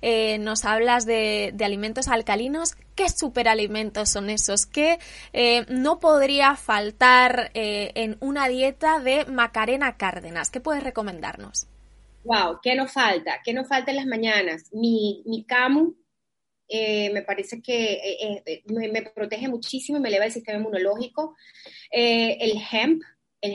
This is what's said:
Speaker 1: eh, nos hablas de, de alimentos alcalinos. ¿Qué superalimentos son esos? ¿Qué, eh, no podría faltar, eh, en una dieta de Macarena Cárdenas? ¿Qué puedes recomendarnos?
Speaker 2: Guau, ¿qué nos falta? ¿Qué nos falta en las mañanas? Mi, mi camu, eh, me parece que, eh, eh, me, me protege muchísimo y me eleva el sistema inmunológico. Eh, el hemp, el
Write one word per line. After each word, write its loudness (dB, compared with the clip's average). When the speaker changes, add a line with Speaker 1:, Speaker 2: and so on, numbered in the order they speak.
Speaker 1:
eh, 2
nos -4
hablas 2
de, 0
de -4
alimentos -4
alcalinos. -2
¿Qué 0
superalimentos 0
son -2
esos? -2
¿Qué, 2
eh, 2
no 0
podría 4
faltar, 6
eh, -4
en -4
una -2
dieta 0
de 2
Macarena 0
Cárdenas? -4
¿Qué -8
puedes -2
recomendarnos? -8
Speaker 2:
Guau, 0
¿qué 2
nos -2
falta? 0
¿Qué -4
nos -4
falta 0
en -2
las -4
mañanas? 0
Mi, 0
mi -6
camu, 2
eh, -2
me -4
parece -8
que, 0
eh, -6
eh, -8
me, -4
me -4
protege -8
muchísimo -6
y -2
me -2
eleva 2
el -2
sistema -8
inmunológico. -4
Eh, 2
el 0
hemp, 2
el -4